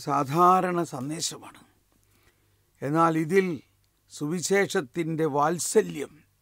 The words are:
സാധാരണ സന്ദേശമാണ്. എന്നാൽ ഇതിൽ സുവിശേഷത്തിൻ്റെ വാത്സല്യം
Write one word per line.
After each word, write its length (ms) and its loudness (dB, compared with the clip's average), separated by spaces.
സാധാരണ 720 4
സന്ദേശമാണ്. 680 -8
എന്നാൽ 300 2
ഇതിൽ 220 2
സുവിശേഷത്തിൻ്റെ 1120 -2
വാത്സല്യം 760 0